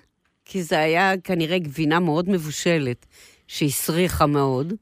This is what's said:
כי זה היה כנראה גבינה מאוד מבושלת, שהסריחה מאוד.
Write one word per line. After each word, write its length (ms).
כי 180
זה 160
היה 340
כנראה 340
גבינה 420
מאוד 280
מבושלת, 800
שהסריחה 800
מאוד. 560